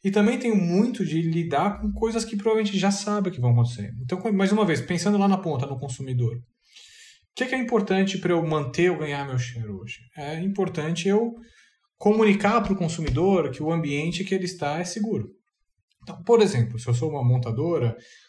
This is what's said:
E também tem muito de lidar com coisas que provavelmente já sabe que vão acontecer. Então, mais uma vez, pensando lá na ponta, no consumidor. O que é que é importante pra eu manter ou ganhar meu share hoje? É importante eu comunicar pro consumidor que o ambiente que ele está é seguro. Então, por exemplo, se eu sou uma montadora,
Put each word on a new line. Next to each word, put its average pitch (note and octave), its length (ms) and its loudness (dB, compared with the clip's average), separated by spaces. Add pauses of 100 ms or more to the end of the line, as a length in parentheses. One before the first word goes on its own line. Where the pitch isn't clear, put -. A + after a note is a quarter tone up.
E G3 60 2
também G#3+ 280 4
tem A3+ 160 0
muito F#3 520 2
de D#3+ 160 0
lidar E3 580 0
com G#3 120 -2
coisas A3 320 -2
que - 120 -8
provavelmente G#3 420 0
já G3 120 2
sabe G3+ 400 -2
que C3 100 -10
vão A#2+ 120 4
acontecer. A#2 380 0 (120)
Então, F#3 180 -6 (120)
mais G3 200 4
uma G#3 140 4
vez, D3 140 0
pensando G3+ 360 0
lá G3 100 4
na G3 120 4
ponta, C#3 280 -4
no C#3 120 -8
consumidor. B2+ 580 -4
O - 1000 -20
que B3+ 100 -4
é - 20 -2
que C4+ 80 -4
é C4 40 -2
importante G3 600 0
pra F3 140 0
eu E3 140 2
manter D#3 440 0
ou E3 80 -2
ganhar C#3+ 280 -6
meu C3 120 -4
share A#2 320 -6
hoje? G2 300 -12 (160)
É D3+ 240 -8
importante F3+ 680 -2
eu A3+ 240 2 (640)
comunicar G#3+ 640 4
pro F#3+ 160 0
consumidor D#3+ 760 0
que C#3 120 -8
o D#3 100 0
ambiente D#3 500 -2
que G3 120 -2
ele F#3 100 -2
está D3+ 340 -4
é F3 60 -4
seguro. G#3+ 460 -4 (720)
Então, - 220 -16
por A3+ 180 6
exemplo, B2+ 360 2
se - 80 -8
eu A#2+ 80 0
sou D#3+ 160 0
uma C#3 140 -4
montadora, B2 720 0 (320)